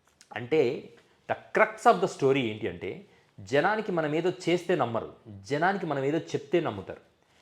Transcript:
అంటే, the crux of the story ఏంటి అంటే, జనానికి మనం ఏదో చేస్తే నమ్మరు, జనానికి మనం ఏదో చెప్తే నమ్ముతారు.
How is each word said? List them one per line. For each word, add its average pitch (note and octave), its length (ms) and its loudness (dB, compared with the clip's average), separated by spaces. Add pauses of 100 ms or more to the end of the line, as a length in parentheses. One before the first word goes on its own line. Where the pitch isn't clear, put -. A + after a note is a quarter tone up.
(360)
అంటే, C3 520 0 (420)
the - 320 0
crux A3 320 4
of F3+ 100 0
the - 120 -4
story C#3 220 4
ఏంటి A2 300 -2
అంటే, F#2 360 -8 (360)
జనానికి F#3 520 0
మనం D#3 220 0
ఏదో E3+ 180 0 (160)
చేస్తే F3 280 2
నమ్మరు, A#2 360 -2 (360)
జనానికి F3+ 380 0
మనం C#3 180 -2
ఏదో D3 140 2
చెప్తే D#3+ 420 -2
నమ్ముతారు. G2 400 -6 (420)